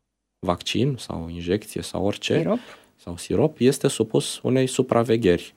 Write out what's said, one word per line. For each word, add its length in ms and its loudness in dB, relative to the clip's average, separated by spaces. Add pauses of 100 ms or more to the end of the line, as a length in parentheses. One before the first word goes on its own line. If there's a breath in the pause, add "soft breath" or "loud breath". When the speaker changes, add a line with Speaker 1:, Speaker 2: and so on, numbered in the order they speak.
(400)
Speaker 1:
vaccin 580 -2
sau 320 -10
injecție 520 -4
sau 240 -4
orice, 320 0
Speaker 2:
Sirop. 220 0 (360 loud breath)
Speaker 1:
sau 220 -12
sirop, 420 0
este 280 4
supus 560 -2
unei 240 2
supravegheri 880 2